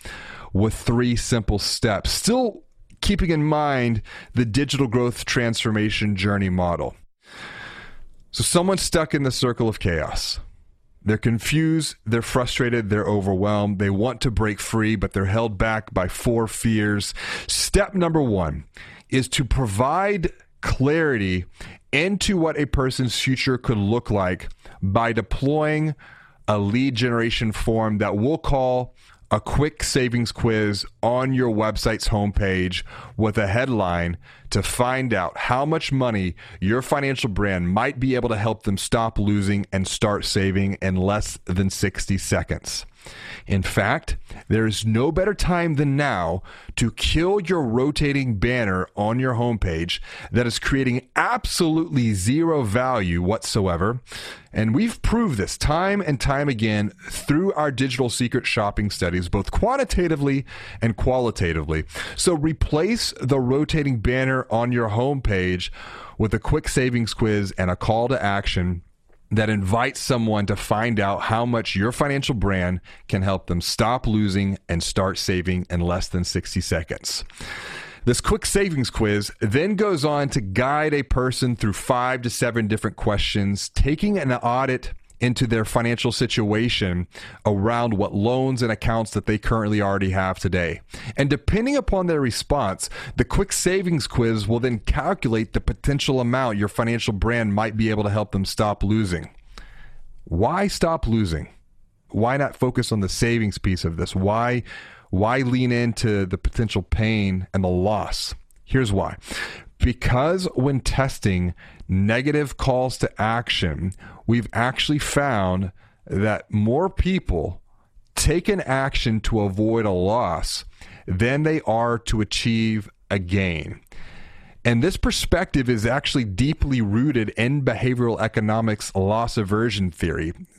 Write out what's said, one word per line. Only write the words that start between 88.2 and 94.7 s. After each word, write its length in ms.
and 120
accounts 400
that 140
they 120
currently 420
already 300
have 260
today. 440
And 140
depending 460
upon 320
their 120
response, 680
the 100
quick 280
savings 560
quiz 400
will 100
then 220